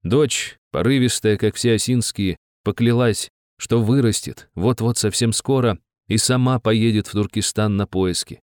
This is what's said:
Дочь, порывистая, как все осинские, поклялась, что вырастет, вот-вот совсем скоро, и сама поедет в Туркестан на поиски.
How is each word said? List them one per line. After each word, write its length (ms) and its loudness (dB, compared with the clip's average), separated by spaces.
Дочь, 560 -2
порывистая, 640 0
как 180 0
все 180 2
осинские, 640 -2
поклялась, 680 0
что 240 0
вырастет, 760 0
вот-вот 420 0
совсем 360 0
скоро, 460 0
и 100 0
сама 420 2
поедет 480 0
в 40 -16
Туркестан 640 -2
на 120 -2
поиски. 540 -4